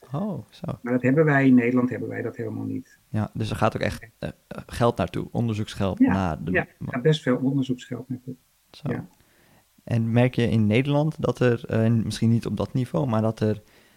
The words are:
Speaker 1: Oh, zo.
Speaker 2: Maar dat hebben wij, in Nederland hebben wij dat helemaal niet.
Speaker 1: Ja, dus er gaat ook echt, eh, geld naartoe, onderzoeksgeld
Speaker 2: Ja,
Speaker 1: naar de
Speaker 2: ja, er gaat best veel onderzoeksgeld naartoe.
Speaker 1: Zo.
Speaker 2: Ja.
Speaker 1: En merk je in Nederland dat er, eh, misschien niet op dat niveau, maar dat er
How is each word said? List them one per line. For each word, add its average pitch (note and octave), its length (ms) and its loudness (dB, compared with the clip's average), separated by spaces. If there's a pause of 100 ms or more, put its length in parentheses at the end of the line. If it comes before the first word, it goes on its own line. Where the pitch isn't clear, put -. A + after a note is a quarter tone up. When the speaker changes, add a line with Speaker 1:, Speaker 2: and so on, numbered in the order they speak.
(120)
Speaker 1:
Oh, D#3 380 -6
zo. - 320 -10
Speaker 2:
Maar A#2+ 100 -4
dat B2 100 0
hebben C#3+ 220 4
wij, C#3 220 4
in B2+ 80 8
Nederland B2 360 4
hebben A2 180 -6
wij G#2+ 140 -8
dat A2+ 140 -8
helemaal A2 280 -6
niet. G#2+ 340 -10 (100)
Speaker 1:
Ja, G#2+ 260 -2
dus G#2+ 160 -4
er G#2 60 -6
gaat G#2+ 200 0
ook - 60 -4
echt, - 260 -6 (100)
eh, - 100 -8 (380)
geld A#2+ 300 0
naartoe, - 360 -4
onderzoeksgeld G#2+ 680 -2
Speaker 2:
Ja, C4 140 4
Speaker 1:
naar F#2 320 -2
de D#3 60 -4
Speaker 2:
ja, - 100 0
er - 140 -6 (120)
gaat - 160 -6
best D#3 200 2
veel B2+ 140 0
onderzoeksgeld C3 720 -4
naartoe. B2 260 -10 (360)
Speaker 1:
Zo. - 220 -8
Speaker 2:
Ja. - 160 -8 (760)
Speaker 1:
En A2+ 280 0
merk B2 220 4
je A#2+ 160 2
in A2 160 4
Nederland C#3+ 560 2
dat - 180 0
er, A#2+ 240 2
eh, A2+ 280 2
misschien A2+ 380 0
niet A#2 160 2
op G#2 100 -4
dat - 160 -4
niveau, C3+ 360 -2
maar A2 140 0
dat A2+ 180 -2
er G#2+ 220 -2 (340)